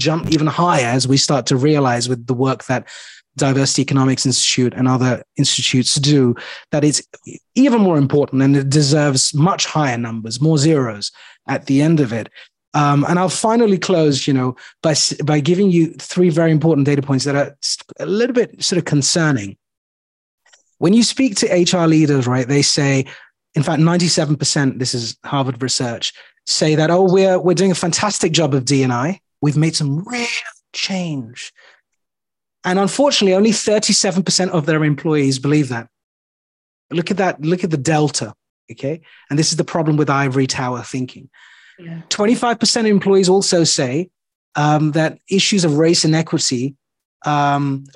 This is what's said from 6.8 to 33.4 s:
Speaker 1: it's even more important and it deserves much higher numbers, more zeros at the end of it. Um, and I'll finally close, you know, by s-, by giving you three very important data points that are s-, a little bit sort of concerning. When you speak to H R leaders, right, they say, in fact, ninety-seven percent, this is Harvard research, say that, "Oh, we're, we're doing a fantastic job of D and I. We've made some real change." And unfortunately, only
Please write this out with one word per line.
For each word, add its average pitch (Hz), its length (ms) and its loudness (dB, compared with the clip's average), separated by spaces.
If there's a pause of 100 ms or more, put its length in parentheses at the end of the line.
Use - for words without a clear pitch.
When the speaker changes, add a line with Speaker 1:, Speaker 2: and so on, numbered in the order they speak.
Speaker 1:
it's 135 120 0 (540)
even 247 260 4
more 175 180 4
important 135 440 2
and 139 140 4
it 139 120 0
deserves 147 640 2 (180)
much - 160 -4
higher 131 400 -2
numbers, 113 340 -8
more 156 180 2
zeros 131 540 0 (340)
at - 200 -6
the 139 120 2 (100)
end 165 120 4
of 113 120 -2
it. 110 140 -6 (480)
Um, 143 340 2
and 175 100 0
I'll 185 200 -2 (100)
finally 220 300 2
close, 156 380 2 (120)
you 143 60 2
know, 127 220 -2 (260)
by 160 100 2
s-, - 280 -2 (120)
by 151 80 2
giving 180 300 2
you 165 220 2 (200)
three 180 180 2
very 165 220 2
important 147 340 2
data 143 160 2
points 135 240 -2
that 143 100 -2
are 139 260 -2
s-, - 160 -6 (200)
a 147 80 -8
little 226 280 -2
bit 233 140 0 (140)
sort 185 160 -2
of 165 60 -2
concerning. 139 720 0 (1200)
When 175 160 2
you 233 100 4
speak 262 320 0
to 233 100 0 (220)
H - 60 0
R 170 120 2
leaders, 147 400 2
right, 127 220 -2
they 143 140 2
say, 139 420 0 (500)
in 151 80 0
fact, 156 200 -2
ninety-seven 165 540 0
percent, 139 420 -2
this 123 160 -6
is 117 300 -8
Harvard 131 380 -4
research, 123 500 -4 (340)
say 156 300 0
that, 156 140 2
"Oh, 185 220 4
we're, 190 260 4
we're 170 240 2
doing 190 100 2
a 160 140 -6
fantastic 175 460 -2
job 151 220 0
of 131 100 0
D 135 180 2
and 127 100 0
I. 143 280 -4 (220)
We've 147 220 0
made 160 120 -2
some 151 280 -4
real 240 220 -6 (460)
change." 151 800 -8 (1120)
And 185 160 0
unfortunately, 202 560 2
only 208 180 4